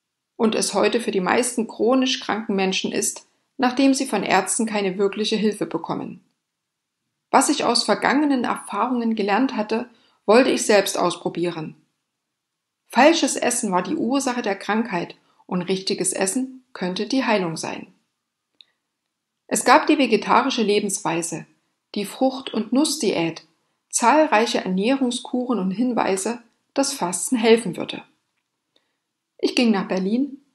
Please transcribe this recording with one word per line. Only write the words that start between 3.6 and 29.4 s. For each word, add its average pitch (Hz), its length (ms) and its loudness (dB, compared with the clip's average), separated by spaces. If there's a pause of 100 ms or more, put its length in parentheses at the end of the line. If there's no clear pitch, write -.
sie 269 120 -2
von 202 160 -2
Ärzten 190 440 0
keine 202 320 -2
wirkliche 208 380 0
Hilfe 196 300 -2
bekommen. - 580 -8 (1080)
Was 254 180 4
ich 269 160 0
aus 233 200 2
vergangenen 247 600 2
Erfahrungen 226 680 -2
gelernt 220 420 0
hatte, 220 320 -4 (380)
wollte 240 240 6
ich - 160 -2
selbst 196 320 4
ausprobieren. 170 800 -4 (1120)
Falsches 294 480 4
Essen 226 360 -2
war 180 100 0
die 185 140 -4
Ursache 247 460 -2
der 202 140 -4
Krankheit 196 600 -4 (300)
und 180 160 -4
richtiges 190 500 -2
Essen 190 600 -4
könnte 185 340 -6
die 262 180 0
Heilung 190 320 0
sein. - 300 -10 (1600)
Es - 180 -4
gab 285 220 6
die 302 120 4
vegetarische 226 640 2
Lebensweise, 180 840 -2 (480)
die 208 100 -4
Frucht- - 480 -4
und - 200 -4
Nussdiät, 233 720 0 (460)
zahlreiche 240 720 4
Ernährungskuren 247 960 -2
und 190 120 -2
Hinweise, 226 720 -2 (320)
dass 269 200 0
Fasten 185 420 -2
helfen 226 400 4
würde. - 260 -8 (1400)
Ich - 160 -2